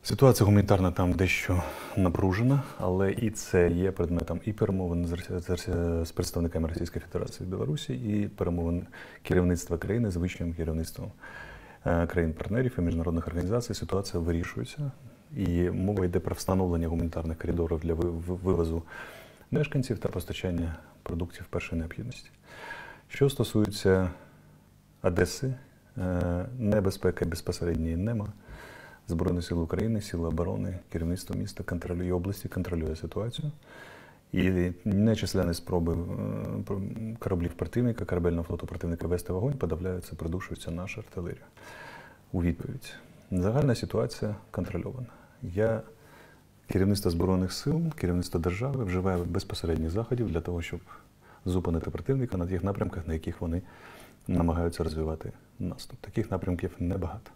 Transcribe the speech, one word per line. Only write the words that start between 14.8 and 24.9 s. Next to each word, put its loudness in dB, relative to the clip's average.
і 2
мова 0
йде 2
про -2
встановлення 2
гуманітарних -2
коридорів 0
для 0
ви-, 2
в-, -4
вивозу 2
мешканців 0
та -4
постачання -2
продуктів -6
першої -4
необхідності. -8
Що 4
стосується 4